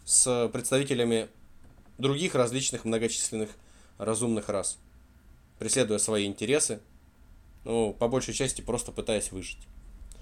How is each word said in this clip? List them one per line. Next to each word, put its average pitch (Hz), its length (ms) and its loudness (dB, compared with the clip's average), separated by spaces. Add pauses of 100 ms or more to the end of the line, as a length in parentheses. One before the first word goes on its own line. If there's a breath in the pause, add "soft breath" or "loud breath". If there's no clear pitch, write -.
с 120 460 4
представителями 120 760 2 (680)
других 143 380 0
различных 123 480 0
многочисленных 113 680 0 (480 soft breath)
разумных 110 520 0
рас, 98 280 -2 (840)
преследуя 107 400 2
свои 107 260 2
интересы, 110 540 0 (840)
ну, 113 300 2
по - 140 0
большей 123 260 0
части - 280 -2
просто - 300 -4
пытаясь - 400 -2
выжить. 92 280 -10 (640)